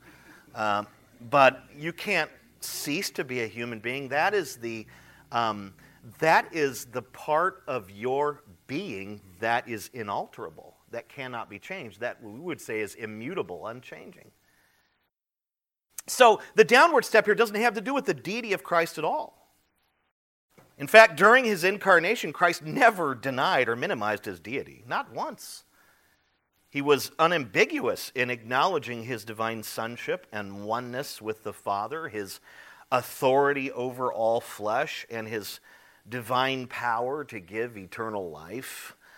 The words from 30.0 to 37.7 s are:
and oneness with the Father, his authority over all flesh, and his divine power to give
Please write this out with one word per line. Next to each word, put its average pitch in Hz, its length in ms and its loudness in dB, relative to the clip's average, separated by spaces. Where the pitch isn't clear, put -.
and 101 340 -10
oneness 120 560 -6
with 107 220 -8
the 101 100 -8
Father, 113 540 -6
his 101 320 -8
authority 135 800 2
over 123 400 -4
all 113 280 0
flesh, 117 720 -4
and 113 180 -8
his 107 320 -8
divine 127 580 -2
power 123 600 -4
to 117 140 -12
give 110 380 -8